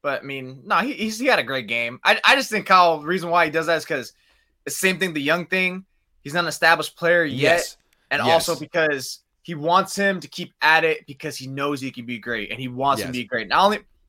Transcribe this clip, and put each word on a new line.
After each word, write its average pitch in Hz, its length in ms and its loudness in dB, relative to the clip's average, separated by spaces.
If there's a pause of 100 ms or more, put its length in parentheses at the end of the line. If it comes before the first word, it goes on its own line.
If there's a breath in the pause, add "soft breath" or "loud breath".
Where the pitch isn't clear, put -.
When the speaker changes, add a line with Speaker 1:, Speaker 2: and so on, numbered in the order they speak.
Speaker 1:
But 139 220 -4
I - 20 -20
mean, 135 400 -12
no, 196 140 0
he, 240 160 -2
he's, 220 240 -6
he 254 80 -2
had 233 120 4
a 139 60 0
great 127 220 -4
game. 117 380 -6
I, 208 200 2
I 262 120 6
just 269 120 -4
think 214 180 -4
Kyle, 175 360 6
reason 170 260 -2
why 170 160 4
he 160 60 -2
does 160 160 -2
that 165 100 2
is 151 80 -4
'cause 135 280 -6 (520)
the - 60 -10
same 190 280 0
thing, 175 140 -2
the 156 80 -4
young 156 260 0
thing. 185 380 -4 (380)
He's 143 100 -12
not 175 120 0
an 165 40 -4
established 160 480 2
player 170 280 2
yet. 147 320 2
Speaker 2:
Yes. - 200 -4 (340)
Speaker 1:
And 143 140 -2
Speaker 2:
Yes. 165 240 4
Speaker 1:
also 160 100 -2
because 147 640 -2 (220)
he 170 120 -10
wants 170 400 0
him 196 260 0
to - 80 -16
keep - 340 -12
at 160 220 6
it 156 220 -2
because 139 300 -10
he 131 100 -12
knows 139 340 -4
he 131 100 -8
can 120 160 -14
be 120 120 -8
great, 107 320 -6
and 110 80 -10
he 127 100 -8
wants 127 340 -2
him 92 100 -6
to 123 60 -6
Speaker 2:
Yes. 123 60 -6
Speaker 1:
be - 40 -18
great. 110 200 -6
Not 156 140 4
only, 208 160 4 (300)